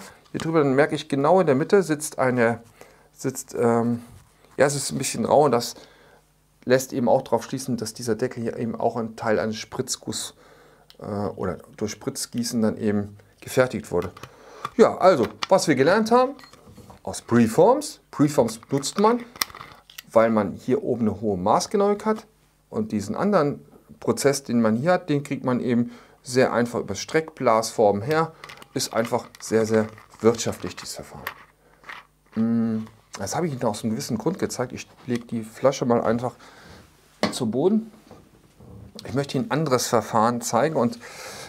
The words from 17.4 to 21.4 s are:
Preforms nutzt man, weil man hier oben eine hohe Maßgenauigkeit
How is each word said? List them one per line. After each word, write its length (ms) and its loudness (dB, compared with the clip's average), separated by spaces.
Preforms 580 2
nutzt 280 -4
man, 240 4
weil 200 6
man 240 2
hier 300 -2
oben 180 -2
eine 180 0
hohe 180 0
Maßgenauigkeit 800 0